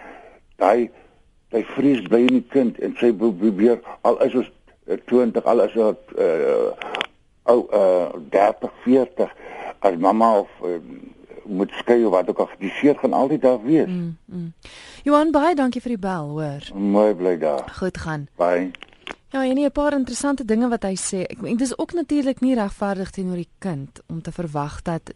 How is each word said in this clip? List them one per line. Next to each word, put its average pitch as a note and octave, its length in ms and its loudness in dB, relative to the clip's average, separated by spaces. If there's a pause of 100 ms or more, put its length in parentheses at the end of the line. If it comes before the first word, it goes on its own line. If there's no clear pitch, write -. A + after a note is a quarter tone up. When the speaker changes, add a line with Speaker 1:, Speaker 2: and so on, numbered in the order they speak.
(580)
Speaker 1:
hy, G#2+ 320 4 (600)
hy A2 140 -2
vrees C3 440 0
by A2 100 4
in B2 100 6
die B2+ 220 2
kind B2 300 0
en - 200 -4
sy A#2+ 140 4
pro-, G#2+ 180 0
probeer, G#2 480 2 (220)
al A#2+ 200 0
is B2+ 140 2
ons, B2 160 -2 (360)
eh, G2 180 -4
twintig, A#2+ 380 0
al A2+ 180 2
is G#2 140 0
ons, G#2+ 220 2 (200)
eh, C2+ 540 0 (720)
ou, A#2 280 4
eh, F#2 380 4 (200)
dertig, G#2 420 2 (120)
veertig, A#2+ 480 2 (480)
as F#2+ 160 2
mamma G#2 440 4
of, G2 100 -2 (140)
eh, F2 160 -4 (680)
moet G2 320 -2
skei A#2+ 260 4
of G2+ 60 2
wat F2+ 180 2
ook - 100 -2
al, G2 100 -2 (100)
die F#2+ 120 -6 (100)
seer C#3 140 4
gaan B2 180 -2
altyd C3+ 280 0
daar B2+ 220 2
wees. D3+ 240 2
Speaker 2:
Mm, F3 380 -6
mm. E3+ 280 -12 (500)
Johan, D4 280 2
baie D4+ 240 2
dankie B3+ 260 -2
vir A#3+ 140 -6
die F#3 60 -8
bel, F3+ 340 -6
hoor. D3 400 -8
Speaker 1:
Mooi G2+ 400 4
bly F2+ 220 0
daar. D2 320 -2 (100)
Speaker 2:
Goed F#3 180 -4
gaan. D3+ 380 -8
Speaker 1:
Bye. - 360 0 (580)
Speaker 2:
Ja, C4+ 140 -4
en C4 160 0
'n C#4+ 120 0
paar D4 220 0
interessante C4+ 520 -2
dinge A3 240 2
wat A#3 140 -4
hy F#3+ 120 -4
sê. F#3 300 -6
Ek - 160 -12
meen, A3 160 -4
dis B3 200 -2
ook - 160 -6
natuurlik D4 460 -2
nie B3+ 160 2
regverdig G3 560 -4
teenoor F#3 240 -6
die F3 140 -8 (100)
kind C#3+ 480 -8
om D#3+ 140 -10
te E3 100 -12
verwag D3 500 -8
dat E3 200 -4 (140)